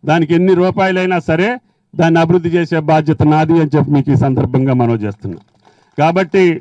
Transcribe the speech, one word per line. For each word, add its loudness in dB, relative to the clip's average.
దానికి 0
ఎన్ని 4
రూపాయలైనా 0
సరే 0
దాన్ని 2
అభివృద్ధి 0
చేసే -2
బాధ్యత 0
నాది 0
అని -2
చెప్పి 0
మీకు 0
ఈ 2
సందర్భంగా -2
మనవి -2
చేస్తున్నా. -10
కాబట్టి 0